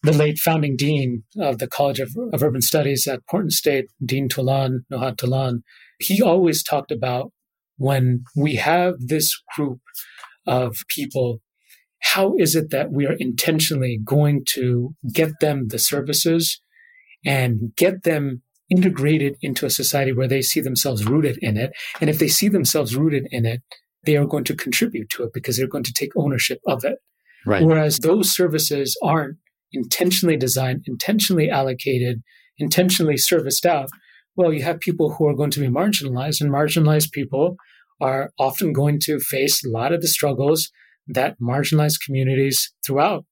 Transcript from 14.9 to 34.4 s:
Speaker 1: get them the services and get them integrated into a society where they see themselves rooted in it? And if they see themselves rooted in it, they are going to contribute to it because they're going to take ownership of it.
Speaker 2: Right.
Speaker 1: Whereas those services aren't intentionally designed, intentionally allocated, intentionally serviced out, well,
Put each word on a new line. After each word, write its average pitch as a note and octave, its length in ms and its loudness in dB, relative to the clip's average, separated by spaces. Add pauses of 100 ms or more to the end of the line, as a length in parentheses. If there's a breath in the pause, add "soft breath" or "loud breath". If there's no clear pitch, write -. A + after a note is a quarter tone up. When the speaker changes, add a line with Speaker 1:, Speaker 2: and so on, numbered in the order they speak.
Speaker 1:
get D#3+ 280 0
them C#3 260 0
the A2+ 120 -6
services D3+ 840 0 (640 soft breath)
and A#2+ 500 0
get F#3+ 280 2
them C#3+ 380 -2 (300)
integrated D3+ 680 2
into C#3 240 -4
a C3 40 -2
society C3+ 440 0
where B2+ 160 0
they C3+ 120 2
see C#3 200 0
themselves B2 440 -2
rooted C3+ 360 2
in G#2+ 160 0
it? B2 140 -2 (280 loud breath)
And D3+ 100 2
if D#3 100 -2
they D#3 100 2
see - 180 2
themselves D3 480 0
rooted C#3+ 360 0
in A#2 140 -2
it, A#2 160 -2 (440 loud breath)
they D3+ 100 2
are C#3+ 100 2
going C#3+ 200 -2
to - 100 -4
contribute B2 540 -4
to - 140 -6
it A2+ 100 -6
because B2 240 -4
they're B2+ 100 0
going C3+ 160 -6
to A#2 100 -8
take - 220 -4
ownership C#3 500 0
of C3+ 200 -2
it. - 140 -4 (460 soft breath)
Speaker 2:
Right. G#2 180 4
Speaker 1:
Whereas D#3 360 4
those F3 340 2
services D3+ 720 0
aren't D#3 340 0 (340)
intentionally F3 640 0
designed, C3 520 0
intentionally F#3 600 0
allocated, B2+ 760 -2 (340 soft breath)
intentionally E3+ 600 2
serviced C#3 500 0
out, C#3+ 200 0 (480 soft breath)
well, F3 160 4